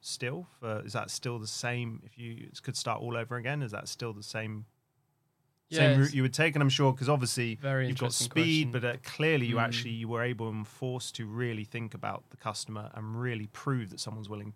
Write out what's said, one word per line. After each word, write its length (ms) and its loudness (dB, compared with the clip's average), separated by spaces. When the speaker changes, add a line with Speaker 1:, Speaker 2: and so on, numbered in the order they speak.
Speaker 1:
still? 460 -6
For, 260 -4
is 100 -10
that 160 -2
still 280 -4
the 80 -6
same? 580 -4
If 140 -20
you 300 -12
could 140 -6
start 240 -2
all 160 -4
over 200 -4
again, 260 -2
is 100 -4
that 160 -8
still 240 -6
the 100 -12
same, 420 -6
Speaker 2:
Yeah, 120 -2
Speaker 1:
same 100 10
Speaker 2:
it's 80 8
Speaker 1:
route 60 -6
you 60 4
would 120 2
take? 200 4
And 80 6
I'm 80 8
sure, 220 6
'cause 160 0
obviously 480 2
Speaker 2:
very 320 0
Speaker 1:
you've 100 -2
got 80 0
Speaker 2:
interesting 240 0
Speaker 1:
speed, 420 4
Speaker 2:
question. 0 -
Speaker 1:
but, 120 0
uh, 200 0
clearly 420 2
you 100 2
Speaker 2:
Mm. 60 6
Speaker 1:
actually, 300 0
you 160 -4
were 140 0
able 280 -2
and 160 -4
forced 500 -6
to 100 -8
really 380 -4
think 300 -8
about 360 -6
the 60 -18
customer 580 -8
and 260 -6
really 260 -4
prove 440 -2
that 100 -12
someone's 280 -8
willing 280 -8